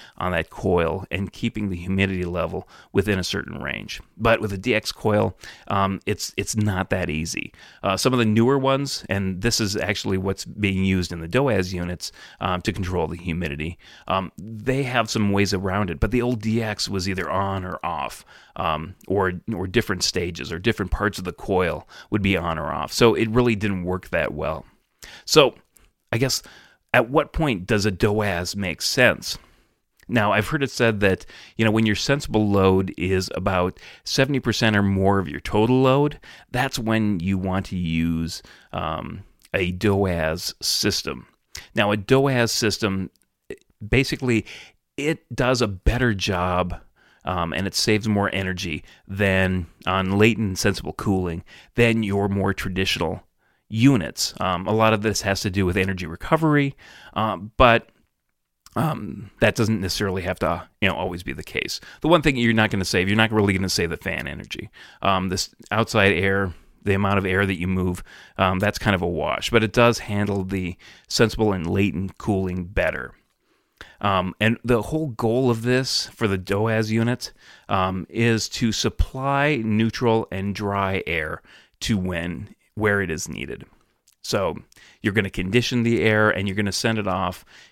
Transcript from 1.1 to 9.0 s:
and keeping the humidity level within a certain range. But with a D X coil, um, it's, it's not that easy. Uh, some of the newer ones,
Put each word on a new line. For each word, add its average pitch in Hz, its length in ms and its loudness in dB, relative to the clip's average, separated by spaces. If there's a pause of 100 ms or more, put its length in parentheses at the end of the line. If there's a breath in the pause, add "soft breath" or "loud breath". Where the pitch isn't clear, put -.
and 101 220 -4
keeping 107 380 -4
the 90 60 -4
humidity 95 480 0
level 87 440 -4 (240 loud breath)
within 98 260 2
a 180 60 -2
certain - 380 -6
range. - 400 -10 (140)
But 113 240 4
with 101 120 -4
a 98 60 -6
D 110 160 0
X 107 160 -2
coil, 104 460 0 (320 loud breath)
um, 98 360 0
it's, - 320 -4
it's 101 200 -4
not 98 340 0
that 92 180 -2
easy. 78 440 -6 (320 loud breath)
Uh, 95 120 2
some 127 160 2
of 127 60 2
the 120 60 4
newer 113 340 4
ones, 135 500 -2